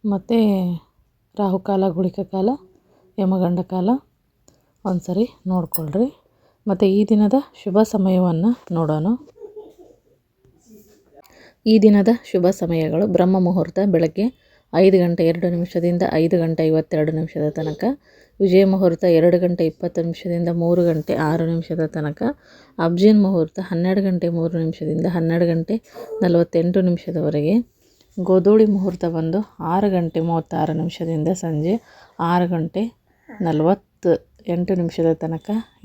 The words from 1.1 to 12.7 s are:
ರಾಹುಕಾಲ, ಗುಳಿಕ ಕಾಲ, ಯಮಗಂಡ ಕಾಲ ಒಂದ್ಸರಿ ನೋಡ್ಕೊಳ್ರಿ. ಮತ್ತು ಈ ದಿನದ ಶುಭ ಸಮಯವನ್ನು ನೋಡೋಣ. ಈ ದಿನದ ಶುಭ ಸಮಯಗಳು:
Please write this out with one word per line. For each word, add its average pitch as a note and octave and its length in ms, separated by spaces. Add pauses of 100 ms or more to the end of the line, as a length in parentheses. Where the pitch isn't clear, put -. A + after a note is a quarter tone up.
ರಾಹುಕಾಲ, G3 500
ಗುಳಿಕ F#3 320
ಕಾಲ, F#3+ 300 (680)
ಯಮಗಂಡ F#3 420
ಕಾಲ F#3 300 (920)
ಒಂದ್ಸರಿ F3+ 440 (180)
ನೋಡ್ಕೊಳ್ರಿ. F#3 800 (440)
ಮತ್ತು G3 180
ಈ G3 180
ದಿನದ G#3 300 (280)
ಶುಭ F3+ 200
ಸಮಯವನ್ನು F#3 920
ನೋಡೋಣ. D#3 320 (2500)
ಈ A3 120
ದಿನದ G#3 300 (220)
ಶುಭ F3+ 160
ಸಮಯಗಳು: E3+ 600